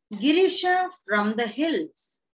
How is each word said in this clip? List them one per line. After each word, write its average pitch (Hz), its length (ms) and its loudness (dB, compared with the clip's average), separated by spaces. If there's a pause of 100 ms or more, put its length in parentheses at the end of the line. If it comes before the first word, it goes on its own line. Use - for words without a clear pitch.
(140)
Girisha 359 760 2 (180)
from 208 300 0
the 233 100 -2
Hills. 240 760 -4 (140)